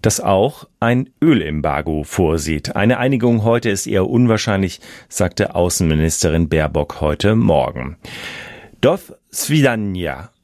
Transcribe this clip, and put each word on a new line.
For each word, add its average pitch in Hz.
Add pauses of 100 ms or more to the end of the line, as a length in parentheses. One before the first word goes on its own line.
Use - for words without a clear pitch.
das 214
auch 104 (160)
ein 123 (120)
Ölembargo 78
vorsieht. 78
Eine 117
Einigung 120
heute 117
ist 98
eher 98
unwahrscheinlich, 110 (260)
sagte -
Außenministerin 82
Baerbock 76
heute 78
Morgen. 69 (840)
Do 156 (340)
svidania. 101 (120)